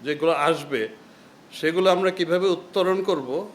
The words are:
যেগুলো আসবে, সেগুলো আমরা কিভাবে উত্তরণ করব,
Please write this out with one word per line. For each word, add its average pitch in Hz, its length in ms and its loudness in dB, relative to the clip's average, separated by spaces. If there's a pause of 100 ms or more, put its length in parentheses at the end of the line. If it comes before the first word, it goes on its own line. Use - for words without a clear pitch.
যেগুলো 151 280 0
আসবে, 143 560 0 (640)
সেগুলো 180 380 2
আমরা 185 200 2
কিভাবে 180 380 0
উত্তরণ 185 540 0
করব, 170 520 -4